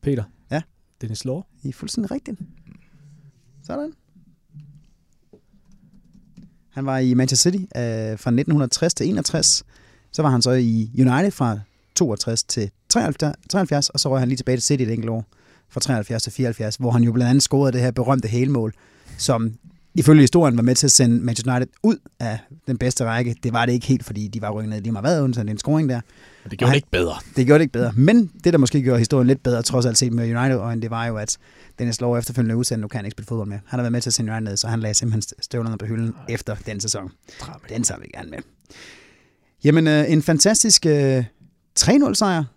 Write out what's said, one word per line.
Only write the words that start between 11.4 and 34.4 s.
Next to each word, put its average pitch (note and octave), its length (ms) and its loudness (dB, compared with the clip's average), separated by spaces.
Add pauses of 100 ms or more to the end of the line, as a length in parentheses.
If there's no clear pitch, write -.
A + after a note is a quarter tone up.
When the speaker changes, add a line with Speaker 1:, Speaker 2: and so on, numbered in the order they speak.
Speaker 2:
toogtres A2+ 480 -2
til G#2 280 -4 (180)
treoghalvfjerds, - 480 0 (140)
treoghalvfjerds, D3 380 0
og - 120 -6
så - 80 -2
røg C3+ 120 2
han B2 80 0
lige C3 80 0
tilbage B2+ 200 -2
til A#2 60 -2
City C3+ 200 0
et A2 100 -2
enkelt A2+ 180 -4
år, A2+ 140 -6 (440)
fra - 120 -8
treoghalvfjerds A2+ 420 -2
til A#2 100 -8
fireoghalvfjerds, A2+ 440 -4
hvor B2 140 -2
han A#2+ 120 4
jo A#2+ 100 4
blandt A#2+ 180 2
andet C#3 120 6
scorede C#3 300 2
det B2 80 0
her B2 100 0
berømte B2 380 0
hælmål, A#2+ 460 0 (440)
som A2+ 360 0 (400)
ifølge D#3 260 8
historien C#3 360 4
var A#2 60 2
med B2+ 120 4
til C#3+ 120 0
at C3 40 4
sende A#2+ 340 4
Manchester A#2 320 -2
United B2 120 -2 (140)
ud A3 160 2 (220)
af A2+ 180 -6 (280)
den A#2 120 -4
bedste B2+ 260 -2
række. A#2 380 -2
Det A#2 100 -4
var A#2 140 0
det A#2+ 60 0
ikke B2 140 -2
helt, C3 180 0
fordi G#2 240 -8
de A2 140 -8
var G#2+ 80 -6
rykket G#2+ 200 -6
ned G#2+ 100 -6
lige A2 120 -6
meget G#2 120 -6
hvad, D#3 180 2
undtagen A#2+ 260 -2
en G#2 100 -6
scoring D3+ 300 0
der. B2 120 -2 (440)
Speaker 1:
Men G2+ 60 -14
det G#2 80 -12
gjorde B2 100 2
Speaker 2:
Og - 20 4
han C#3 40 4
Speaker 1:
det - 20 4
ikke C#3+ 140 -2
bedre. E2+ 240 0 (220)
Speaker 2:
Det B2+ 100 2
gjorde D3 120 8
det D#3+ 60 4
ikke C3+ 80 -6
bedre. A#2 240 -2
Men F#3 340 6 (140)
det, F3 80 4
der E3 60 6
måske C3+ 240 4
gjorde B2 160 2
historien B2 280 2
lidt C3+ 160 2
bedre, A#2+ 200 0
trods A#2+ 240 0
alt A#2 120 0
set B2+ 140 0
med A#2 260 -2
United-øjne, A#2 440 -2
det A2+ 80 -6
var A#2 160 -4
jo, A#2 100 -6
at G#2+ 220 -6 (400)
Dennis A#2+ 220 -4
Law A#2+ 160 0
efterfølgende A#2 400 -2
udsendte, A#2+ 240 -2
"Nu G#2+ 80 -8
kan B2 100 -8
han G#2 60 -8
ikke G#2+ 100 -10
spille G#2 120 -16
fodbold A2+ 220 -6
mere." G2+ 180 -10
Han B2+ 120 -6
har B2 40 -2
været A#2+ 100 -2
med A#2+ 80 -2
til A#2 100 -4
at - 40 -2
sende A2 180 -4
United A2 180 -6